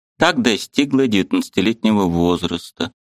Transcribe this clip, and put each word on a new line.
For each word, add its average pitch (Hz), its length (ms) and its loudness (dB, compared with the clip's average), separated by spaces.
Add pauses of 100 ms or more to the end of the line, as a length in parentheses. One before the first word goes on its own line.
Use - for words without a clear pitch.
(180)
так 160 220 2
достигла 135 680 0
девятнадцатилетнего 101 960 0
возраста. 85 880 -2 (140)